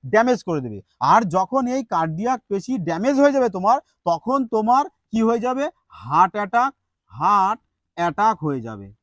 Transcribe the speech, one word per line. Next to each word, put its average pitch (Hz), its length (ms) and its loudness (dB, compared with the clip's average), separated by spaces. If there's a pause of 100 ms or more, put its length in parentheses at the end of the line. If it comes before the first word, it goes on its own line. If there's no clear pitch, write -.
(120)
ড্যামেজ 240 300 2
করে 160 180 -4
দেবে। 110 180 -10 (220)
আর 165 200 6 (160)
যখন 254 320 0
এই 262 160 -4
কার্ডিয়াক 185 640 -2
পেশি 196 300 -6
ড্যামেজ 175 420 -2
হয়ে 285 160 4
যাবে 247 140 2
তোমার, 196 280 2 (260)
তখন 233 420 -2
তোমার 233 380 2 (260)
কি 226 120 -2
হয়ে 226 240 2
যাবে? 262 180 -2 (360)
হার্ট 156 340 2
অ্যাটাক, 233 380 0 (400)
হার্ট 190 460 0 (380)
অ্যাটাক 202 420 -2
হয়ে 143 220 -4
যাবে 107 280 -14 (140)